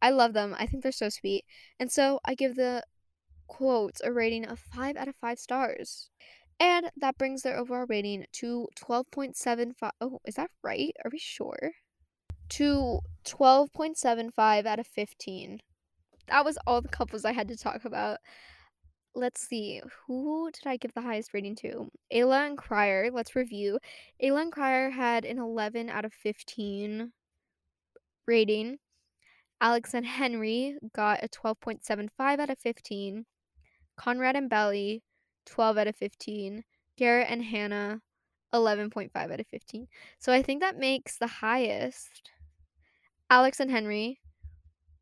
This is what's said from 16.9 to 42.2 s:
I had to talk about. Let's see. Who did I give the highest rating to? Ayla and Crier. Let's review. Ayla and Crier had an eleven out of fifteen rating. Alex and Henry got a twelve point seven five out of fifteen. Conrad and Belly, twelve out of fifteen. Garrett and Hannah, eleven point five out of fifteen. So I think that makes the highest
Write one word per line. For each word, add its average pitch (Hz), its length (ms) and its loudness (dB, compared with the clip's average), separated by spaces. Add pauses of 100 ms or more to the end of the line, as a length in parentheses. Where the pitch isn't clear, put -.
I 226 80 0
had 214 160 -2
to 226 80 -10
talk - 280 -6
about. 208 340 -4 (960)
Let's 247 340 -4
see. 214 340 -6 (260)
Who 302 440 -4
did - 160 -12
I 262 100 -2
give 233 160 -8
the 233 80 -6
highest 233 320 -6
rating 202 240 -6
to? - 340 -10 (220)
Ayla 262 340 6
and 285 100 -8
Crier. 208 540 2
Let's 240 240 -6
review. 214 440 -2 (440)
Ayla 277 200 4
and 330 80 -4
Crier 262 380 2
had 240 360 0
an 240 120 -6
eleven 233 520 -4
out 214 160 -4
of 214 80 -10
fifteen 208 960 -6 (1120)
rating. 220 520 2 (840)
Alex 233 320 2
and 240 120 -2
Henry 247 720 -2 (160)
got 208 300 2
a 226 40 -6
twelve - 320 -4
point - 260 -8
seven 208 320 -4
five 277 220 2
out 285 100 -2
of 269 80 -4
fifteen. 202 680 -6 (720)
Conrad 254 380 0
and 277 140 0
Belly, 208 540 2 (420)
twelve 220 320 2
out 214 100 2
of 214 80 -2
fifteen. 208 680 -8 (340)
Garrett 240 320 4
and 240 140 -4
Hannah, 208 580 -4 (520)
eleven 214 360 2
point 214 240 -8
five - 180 -4
out - 80 -6
of 220 80 -10
fifteen. - 400 -14 (320)
So 254 140 2
I 262 80 6
think 277 200 -4
that 381 160 0
makes 269 400 -2
the 240 100 -2
highest 233 1040 -4 (1000)